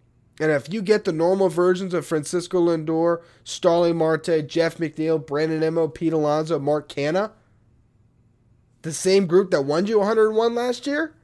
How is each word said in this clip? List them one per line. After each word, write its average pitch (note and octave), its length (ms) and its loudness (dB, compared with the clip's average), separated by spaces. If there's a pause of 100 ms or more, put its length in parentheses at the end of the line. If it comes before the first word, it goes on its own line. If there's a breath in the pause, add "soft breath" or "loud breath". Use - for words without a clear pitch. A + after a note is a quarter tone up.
(380)
And D#3 140 0
if D3 220 -2
you A3 80 -4
get G#3 240 0
the F#3+ 80 0
normal F#3 340 2
versions F3+ 460 0
of E3+ 120 -4
Francisco F3 540 -2
Lindor, E3 600 0 (240 loud breath)
Starling E3+ 500 2
Marte, D#3+ 520 0
Jeff E3 300 -2
McNeil, D#3 480 -2
Brandon D#3 360 -2
Nimmo, D#3+ 260 0
Pete D#3 240 -4
Alonso, D#3 480 0
Mark D3 300 -2
Canha, E3+ 420 -2 (1500)
the E3 100 -8
same F#3+ 360 2
group F#3 240 4
that D#3 100 2
won D3 240 0
you G#3+ 160 2
a G3 40 2
hundred A3 220 2
and A3 80 -4
one A#3 200 2
last A#3+ 300 -4
year D4 380 -4